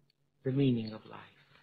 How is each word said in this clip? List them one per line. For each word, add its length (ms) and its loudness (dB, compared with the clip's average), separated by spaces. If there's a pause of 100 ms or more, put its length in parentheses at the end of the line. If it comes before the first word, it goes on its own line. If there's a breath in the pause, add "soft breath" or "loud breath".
(440)
the 80 -2
meaning 400 2
of 120 -12
life. 160 -16 (420)